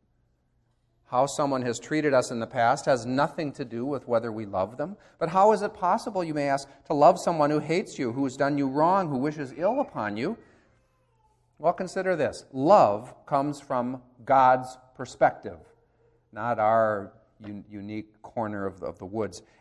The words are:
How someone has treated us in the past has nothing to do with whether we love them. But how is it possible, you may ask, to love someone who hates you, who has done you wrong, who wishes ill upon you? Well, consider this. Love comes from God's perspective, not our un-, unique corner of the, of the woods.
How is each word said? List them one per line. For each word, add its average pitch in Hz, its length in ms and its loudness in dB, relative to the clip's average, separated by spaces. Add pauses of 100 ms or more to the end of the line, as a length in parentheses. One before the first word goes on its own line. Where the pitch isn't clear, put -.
(1040)
How 127 200 0
someone 139 380 -2
has 120 160 -2
treated 151 340 0
us 127 160 2
in 120 100 -6
the 113 60 -4
past 127 400 0
has 120 220 0
nothing 143 460 -2
to 139 120 -10
do 117 180 -8
with 139 240 -6
whether 117 240 0
we 107 140 -8
love 101 320 -4
them. 170 200 -8 (200)
But 165 120 -4
how 190 240 6
is 196 100 -2
it 208 100 -6
possible, 190 500 -2
you 156 120 -6
may 143 120 -2
ask, 139 220 -4 (160)
to - 80 -4
love 156 260 8
someone 156 300 2
who 151 80 2
hates 160 400 -2
you, 127 140 -2
who 135 140 -4
has 127 120 -6
done 143 220 0
you 139 80 0
wrong, 165 420 2
who 139 80 -2
wishes 147 400 -4
ill 208 220 0
upon 107 380 -4
you? 175 200 -4 (1200)
Well, 160 160 2
consider 185 420 -4
this. 127 380 -2
Love 131 720 4
comes 147 340 -2
from 127 440 -6 (200)
God's 131 540 4 (180)
perspective, 120 600 -2 (760)
not 110 280 -4
our 107 520 2 (320)
un-, 104 260 -14
unique 104 520 -12
corner 104 440 -6
of 92 140 -8
the, 69 60 -8
of 85 140 -10
the 101 60 -12
woods. 101 360 -6 (200)